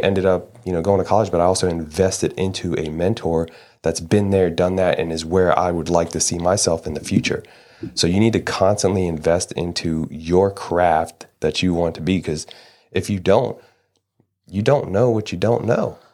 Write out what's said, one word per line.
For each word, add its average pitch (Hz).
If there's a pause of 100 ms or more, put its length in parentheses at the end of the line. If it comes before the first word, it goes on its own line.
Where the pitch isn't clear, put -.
ended 95
up, 90
you 92
know, 82
going 98
to 92
college, 101
but 87
I 85
also 92
invested 82
into 92
a 78
mentor 82 (340)
that's 82
been 98
there, 95
done 90
that, 92
and 82
is 80
where 87
I 90
would 82
like 85
to 87
see 87
myself 87
in 80
the 76
future. - (500)
So -
you 90
need 110
to 95
constantly 95
invest 82
into 82
your 87
craft 85 (120)
that -
you 92
want 85
to -
be, 87
'cause 78 (460)
if 92
you 101
don't, 107 (920)
you 95
don't 131
know 113
what 110
you 85
don't 110
know. - (160)